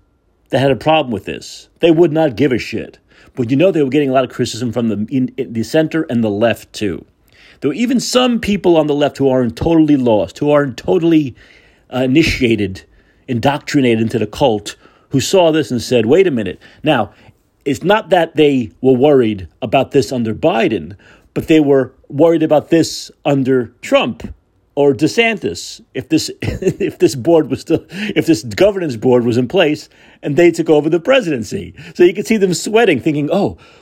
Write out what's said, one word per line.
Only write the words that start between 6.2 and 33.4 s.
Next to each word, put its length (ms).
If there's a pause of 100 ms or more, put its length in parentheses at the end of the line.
the 80
left, 420
too. 320 (560)
There 100
were 40
even 260
some 400
people 360
on 100
the 80
left 220
who 140
aren't 260
totally 400
lost, 420
who 120
aren't 260
totally, 580 (600)
uh, 60
initiated, 840 (440)
indoctrinated 720
into 180
the 80
cult, 500 (340)
who 100
saw 320
this 180
and 100
said, 240
"Wait 220
a 40
minute." 300 (220)
Now, 320 (500)
it's 180
not 280
that 260
they 360 (100)
were 100
worried 560 (140)
about 300
this 200
under 220
Biden, 640 (360)
but 160
they 120
were 340 (140)
worried 340
about 260
this 420 (140)
under 440 (120)
Trump, 540 (420)
or 160
DeSantis, 880 (140)
if 160
this, 260
<laughs> 60
if 560
this 160
board 360
was 120
still, 280
if 360
this 180
governance 500
board 300
was 140
in 100
place 400 (340)
and 140
they 140
took 180
over 200
the 120
presidency. 760 (200)
So 100
you 80
could 140
see 100
them 180
sweating, 460
thinking, 320
"Oh, 240 (260)